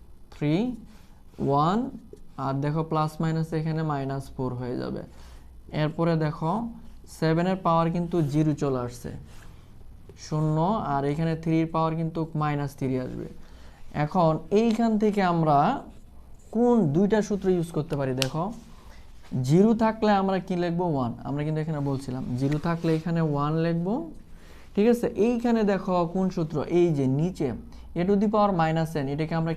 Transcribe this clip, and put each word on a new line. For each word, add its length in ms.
থ্রি, 200
ওয়ান, 320
আর 100
দেখো 180
প্লাস 200
মাইনাস 260
এখানে 220
মাইনাস 320
ফোর 160
হয়ে 220
যাবে। 200
এরপরে 300
দেখো 280
সেভেনের 480
পাওয়ার 200
কিন্তু 200
জিরো 200
চলে 240
আসছে, 240
শূন্য, 300
আর 160
এখানে 220
থ্রির 320
পাওয়ার 260
কিন্তু 200
মাইনাস 360
থ্রি 160
আসবে। 220
এখন 280
এইখান 300
থেকে 180
আমরা 260
কোন 180
দুইটা 220
সূত্র 180
ইউজ 200
করতে 240
পারি? 120
দেখো, 220
জিরো 220
থাকলে 260
আমরা 240
কি 160
লিখবো? 220
ওয়ান। 180
আমরা 180
কিন্তু 180
এখানে 160
বলছিলাম 320
জিরো 260
থাকলে 320
এখানে 220
ওয়ান 200
লিখবো, 300
ঠিক 180
আছে? 140
এইখানে 340
দেখো 220
কোন 120
সূত্র, 200
এই 80
যে 60
নিচে 280
a 80
to 120
the 140
power 160
minus 320
n, 100
এটাকে 260
আমরা 160